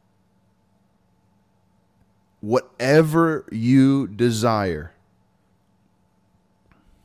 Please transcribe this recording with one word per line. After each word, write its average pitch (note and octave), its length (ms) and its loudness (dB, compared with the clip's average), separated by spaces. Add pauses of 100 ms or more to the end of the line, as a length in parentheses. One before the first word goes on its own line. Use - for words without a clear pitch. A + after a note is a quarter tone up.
(2500)
whatever D3+ 1080 0
you C3 560 2
desire, G#2 840 -2 (2250)